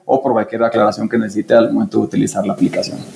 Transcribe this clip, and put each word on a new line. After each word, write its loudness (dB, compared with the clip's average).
o 0
por 0
cualquier 0
aclaración 0
que 0
necesite 0
al 6
momento 0
de 2
utilizar -2
la -2
aplicación. -2